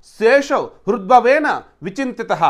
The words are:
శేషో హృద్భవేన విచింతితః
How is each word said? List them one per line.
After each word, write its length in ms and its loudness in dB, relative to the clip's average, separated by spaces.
శేషో 540 0
హృద్భవేన 640 2
విచింతితః 680 -6